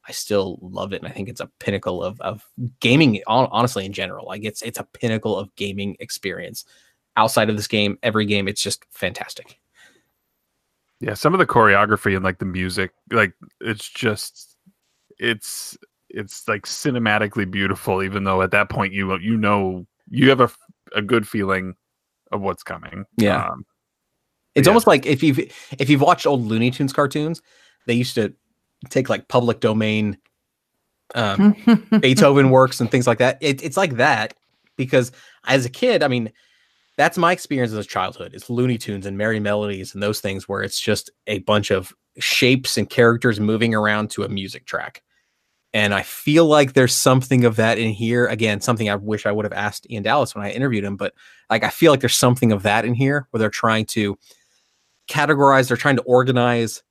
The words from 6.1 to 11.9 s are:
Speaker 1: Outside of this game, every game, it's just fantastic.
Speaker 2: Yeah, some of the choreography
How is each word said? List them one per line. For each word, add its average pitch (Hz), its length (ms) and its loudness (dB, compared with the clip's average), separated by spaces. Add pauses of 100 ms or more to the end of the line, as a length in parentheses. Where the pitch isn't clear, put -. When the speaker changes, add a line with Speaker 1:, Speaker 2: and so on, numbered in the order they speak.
Speaker 1:
Outside 110 340 2
of 107 60 -2
this 104 120 -6
game, 104 340 0
every 110 220 0
game, 101 240 -2
it's 101 140 -6
just - 280 -8
fantastic. - 720 -10 (1400)
Speaker 2:
Yeah, 107 140 -6
some 151 200 0
of 190 40 0
the 170 80 4
choreography 104 680 4